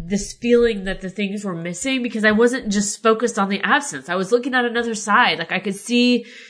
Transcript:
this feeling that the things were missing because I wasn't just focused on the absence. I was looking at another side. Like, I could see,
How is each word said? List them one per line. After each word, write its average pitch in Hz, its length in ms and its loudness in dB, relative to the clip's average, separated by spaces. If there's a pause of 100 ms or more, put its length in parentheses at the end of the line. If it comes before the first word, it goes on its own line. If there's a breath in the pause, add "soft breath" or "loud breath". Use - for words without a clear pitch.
this 202 260 -4
feeling 233 500 2
that 190 160 -6
the 185 100 -8
things 202 340 -6
were 185 100 -4
missing 175 480 -4
because 226 220 -4
I 214 80 2
wasn't 233 380 2
just 202 320 -2
focused 226 360 2
on 196 100 0
the 196 120 -2
absence. 196 480 -2
I 180 80 -2
was 190 140 -2
looking 247 240 2
at 247 100 2
another 233 300 -2
side. 208 440 2
Like, 170 120 -6
I 185 80 -2
could 190 160 -4
see, 240 520 2 (240 loud breath)